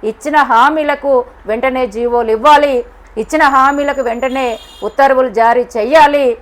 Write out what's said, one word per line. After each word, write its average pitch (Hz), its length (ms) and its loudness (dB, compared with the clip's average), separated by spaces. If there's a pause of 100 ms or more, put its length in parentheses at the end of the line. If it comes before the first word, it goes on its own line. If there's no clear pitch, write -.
ఇచ్చిన 285 320 -4
హామీలకు 277 880 0 (220)
వెంటనే 254 400 -4
జీవోలు 233 440 -2
ఇవ్వాలి. 269 540 2 (340)
ఇచ్చిన 311 240 -2
హామీలకు 277 580 0
వెంటనే 240 580 -4 (240)
ఉత్తర్వులు 262 460 0
జారీ 233 380 0 (100)
చేయాలి. 277 640 2